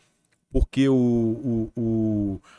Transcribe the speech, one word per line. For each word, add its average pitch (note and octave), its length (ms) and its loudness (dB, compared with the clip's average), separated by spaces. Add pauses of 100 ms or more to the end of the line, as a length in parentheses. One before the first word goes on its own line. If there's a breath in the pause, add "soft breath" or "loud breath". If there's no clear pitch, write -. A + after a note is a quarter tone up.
(520)
porque - 380 2
o, C3+ 40 4
o, A#2 840 0
o, A2 680 -2 (180 soft breath)